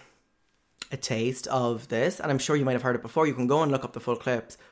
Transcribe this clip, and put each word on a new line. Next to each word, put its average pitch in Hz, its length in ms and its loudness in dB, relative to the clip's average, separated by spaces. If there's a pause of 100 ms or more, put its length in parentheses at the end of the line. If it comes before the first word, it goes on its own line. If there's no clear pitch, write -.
(920)
a 139 60 -8
taste 123 520 -2
of 120 400 0
this, 123 300 0
and 156 140 -2
I'm 135 60 4
sure 151 180 2
you 139 80 2
might 131 80 2
have 123 100 0
heard 123 140 2
it 117 60 -6
before, 156 240 2
you 143 80 2
can 123 120 -2
go 147 160 4
and 147 80 2
look 131 140 0
up 117 80 -10
the 117 80 -12
full 120 160 0
clips, 120 400 -2 (160)